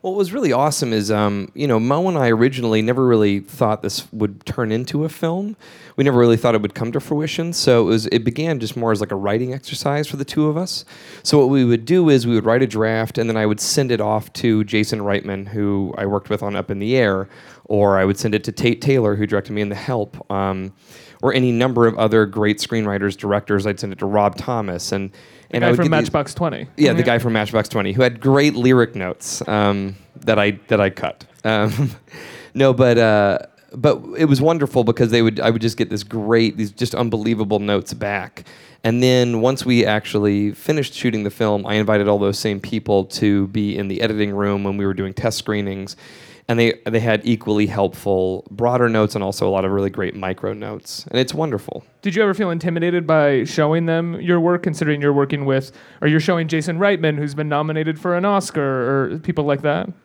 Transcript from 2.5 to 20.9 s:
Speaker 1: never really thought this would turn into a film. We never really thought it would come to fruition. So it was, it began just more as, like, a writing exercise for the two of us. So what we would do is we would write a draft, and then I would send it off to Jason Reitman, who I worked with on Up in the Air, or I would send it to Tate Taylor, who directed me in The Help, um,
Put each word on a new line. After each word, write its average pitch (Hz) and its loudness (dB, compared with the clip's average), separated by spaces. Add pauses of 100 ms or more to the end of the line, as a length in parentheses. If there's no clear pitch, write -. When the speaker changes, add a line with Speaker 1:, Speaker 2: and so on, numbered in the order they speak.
Speaker 1:
never 123 2
really 104 4
thought 107 -2
this - -6
would 107 -4
turn 113 -4
into 127 -2
a - -6
film. 185 -6 (400)
We 135 2
never 135 4
really 117 8
thought 117 2
it 107 2
would 104 -4
come 117 -6
to 135 -2
fruition. 160 -4
So 123 4
it 110 4
was, 107 2
it 117 0
began 143 -2
just 113 -8
more 113 0
as, 104 0
like, 104 -4
a 101 -4
writing 110 -2
exercise 143 -4
for 147 -10
the 139 -4
two 151 0
of 151 -2
us. - -8 (380)
So - 4
what 131 6
we 135 4
would 117 2
do 170 4
is 123 4
we 120 2
would 110 2
write 117 4
a 131 2
draft, 110 -2
and 117 -2
then 113 0
I 107 2
would 107 0
send 135 0
it 110 0
off 107 -2
to 107 2
Jason 107 -2
Reitman, 101 -4
who 101 -2
I 101 -4
worked 98 -2
with 104 -4
on 101 -6
Up 95 -6
in 98 -6
the 113 0
Air, 98 2 (380)
or 101 4
I 95 4
would 98 2
send 107 -2
it 104 -2
to 110 -6
Tate 120 0
Taylor, 117 2
who 107 -2
directed 104 -4
me 104 -2
in 101 -4
The 101 -6
Help, 107 -8
um, 98 -4 (480)